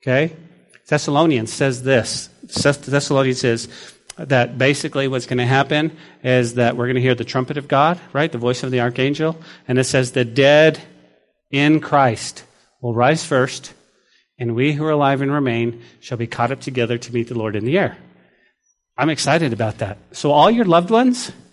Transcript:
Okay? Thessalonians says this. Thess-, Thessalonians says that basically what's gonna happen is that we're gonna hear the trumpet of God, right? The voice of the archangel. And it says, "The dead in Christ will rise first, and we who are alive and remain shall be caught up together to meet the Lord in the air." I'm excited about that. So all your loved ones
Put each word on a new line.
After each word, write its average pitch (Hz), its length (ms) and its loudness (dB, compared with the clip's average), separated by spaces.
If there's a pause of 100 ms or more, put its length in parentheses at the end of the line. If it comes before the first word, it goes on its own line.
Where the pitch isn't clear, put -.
Okay? 139 320 0 (540)
Thessalonians 147 640 0
says 127 320 -2
this. 127 440 0 (180)
Thess-, - 320 0
Thessalonians 135 600 0
says 117 300 -2 (480)
that 127 420 0
basically 139 500 0
what's 131 180 -4
gonna 123 200 -2
happen 151 500 0 (260)
is 127 320 2
that 120 220 2
we're 120 100 -2
gonna 127 140 0
hear 127 140 2
the 120 100 -8
trumpet 127 320 -4
of 139 120 -10
God, 156 300 2 (140)
right? 156 180 -2
The 123 80 -8
voice 123 240 -2
of 131 80 -6
the 127 100 0
archangel. 139 560 -2 (300)
And 127 120 0
it 131 60 4
says, 127 280 0
"The 127 120 0
dead 143 560 4 (680)
in 147 300 2
Christ - 640 0 (360)
will 120 140 -4
rise 139 300 2
first, - 480 -2 (680)
and 117 160 -4
we 135 180 0
who 147 120 -4
are 156 60 -2
alive 139 320 0
and 139 100 -2
remain 117 500 -2 (180)
shall - 180 -10
be 117 80 -4
caught 120 260 -2
up 131 80 -10
together 120 380 -4
to 120 160 -14
meet 117 140 -2
the 123 100 -6
Lord 107 180 -4
in 101 80 -6
the 139 140 0
air." 185 180 -2 (1000)
I'm 143 120 0
excited 147 420 0
about 110 260 -4
that. 98 180 -8 (160)
So 147 200 -2
all 151 180 6
your 233 160 2
loved 175 240 2
ones 247 420 0 (200)